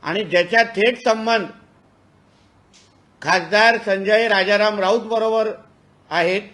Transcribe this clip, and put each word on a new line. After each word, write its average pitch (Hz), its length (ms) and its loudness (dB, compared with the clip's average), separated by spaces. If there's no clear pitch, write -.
आणि 175 200 -6
ज्याचा 175 400 0
थेट 226 280 0
संबंध 220 440 0
खासदार 190 640 2
संजय 208 420 0
राजाराम 208 520 0
राऊत 208 280 0
बरोबर 220 440 -2
आहेत. 175 320 0